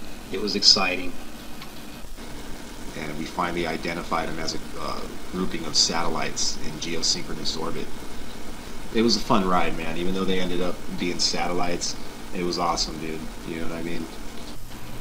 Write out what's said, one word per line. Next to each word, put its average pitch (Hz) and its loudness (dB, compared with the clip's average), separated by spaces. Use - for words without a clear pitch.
It 98 -2
was 104 0
exciting. 92 6
And 78 -4
we 80 -4
finally 87 0
identified 82 -2
them 78 -2
as 80 -2
a, - 0
uh, 73 -2
grouping 90 0
of 76 -2
satellites 80 2
in - 2
geosynchronous - 0
orbit. 80 0
It 113 4
was 117 4
a 107 0
fun 104 4
ride, 87 4
man. 80 0
Even 87 4
though 95 2
they 92 4
ended 90 4
up 90 4
being 87 0
satellites, - 2
it 92 0
was 85 0
awesome, 85 0
dude. 80 -4
You 82 -6
know 82 2
what 82 4
I 82 -2
mean? 82 0